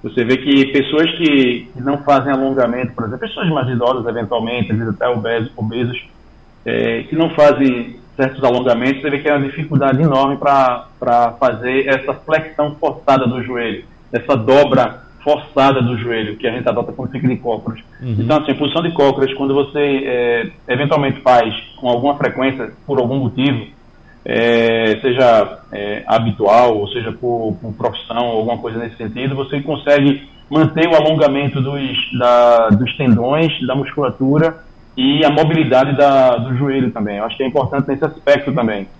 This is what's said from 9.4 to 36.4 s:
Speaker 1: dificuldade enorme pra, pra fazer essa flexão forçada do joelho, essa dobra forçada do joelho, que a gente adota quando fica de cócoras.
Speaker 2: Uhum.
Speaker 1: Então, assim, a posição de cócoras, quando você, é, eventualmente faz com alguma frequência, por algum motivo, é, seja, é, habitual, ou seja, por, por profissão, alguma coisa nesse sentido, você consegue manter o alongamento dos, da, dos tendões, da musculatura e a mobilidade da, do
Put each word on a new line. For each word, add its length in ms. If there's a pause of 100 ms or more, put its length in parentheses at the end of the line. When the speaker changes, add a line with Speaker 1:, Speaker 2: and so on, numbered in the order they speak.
Speaker 1:
dificuldade 560
enorme 360
pra, 500 (100)
pra 400
fazer 480
essa 280
flexão 680
forçada 480
do 160
joelho, 400 (280)
essa 240
dobra 640 (220)
forçada 580
do 160
joelho, 400
que 120
a 20
gente 180
adota 220
quando 220
fica 160
de 80
cócoras. 420 (220)
Speaker 2:
Uhum. 180
Speaker 1:
Então, 200
assim, 120
a 60
posição 260
de 80
cócoras, 440
quando 200
você, 240 (260)
é, 460 (160)
eventualmente 540
faz 340 (260)
com 80
alguma 280
frequência, 560 (120)
por 140
algum 220
motivo, 460 (580)
é, 760
seja, 580 (140)
é, 340
habitual, 680
ou 120
seja, 240
por, 480
por 140
profissão, 440
alguma 400
coisa 200
nesse 180
sentido, 400
você 240
consegue 680 (220)
manter 380
o 80
alongamento 640
dos, 300 (280)
da, 520
dos 260
tendões, 560 (140)
da 100
musculatura 840 (380)
e 280
a 60
mobilidade 640
da, 400
do 200